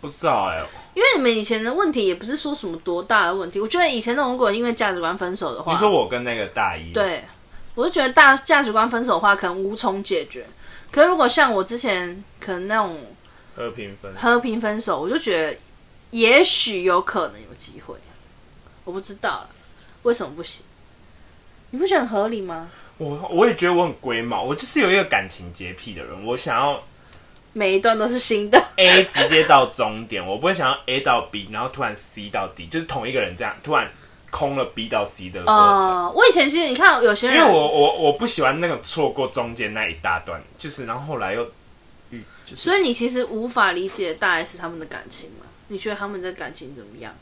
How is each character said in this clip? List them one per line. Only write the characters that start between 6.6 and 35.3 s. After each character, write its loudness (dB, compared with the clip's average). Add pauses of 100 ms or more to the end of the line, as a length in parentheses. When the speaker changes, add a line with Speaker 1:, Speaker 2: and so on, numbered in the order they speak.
Speaker 1:
一？ -12
Speaker 2:
对， -2 (500)
我 -2
就 0
觉 0
得 0
大， 8
价 2
值 0
观 2
分 -2
手 0
的 2
话， 4
可 -4
能 -4
无 -4
从 -2
解 -4
决。 -16 (440)
可 2
是 8
如 2
果 4
像 4
我 0
之 -6
前 -4 (160)
可 -8
能 -6
那 0
种 -2 (560)
Speaker 1:
和 -6
平 -14
分 -16
手。 -14
Speaker 2:
和 2
平 -2
分 -4
手， -2
我 -6
就 -2
觉 0
得 -4 (520)
也 6
许 2
有 4
可 -4
能 -16
有 -20
机 -18
会， -16 (880)
我 -12
不 -8
知 -12
道 -4
啦， -8 (560)
为 2
什 -4
么 -12
不 -12
行？ -12 (1040)
你 -10
不 0
觉 2
得 4
很 -4
合 -2
理 -6
吗？ -10 (280)
Speaker 1:
我， -8
我 4
也 2
觉 0
得 4
我 4
很 -4
龟 -4
毛， -4
我 -4
就 -4
是 0
有 4
一 4
个 4
感 -2
情 -12
洁 -12
癖 -16
的 -12
人， -14
我 -4
想 -2
要 0 (680)
Speaker 2:
每 0
一 4
段 2
都 0
是 -2
新 2
的。 8 (140)
Speaker 1:
A 8
直 2
接 6
到 6
终 -4
点， -8
我 -4
不 -2
会 2
想 0
要 -2
A -2
到 2
B， -12
然 -6
后 -4
突 -8
然 -4
C -6
到 -6
D， -14
就 -6
是 -6
同 -6
一 -6
个 0
人 -4
这 -8
样 -6
突 -4
然 0 (400)
空 -4
了 0
B -10
到 -2
C -8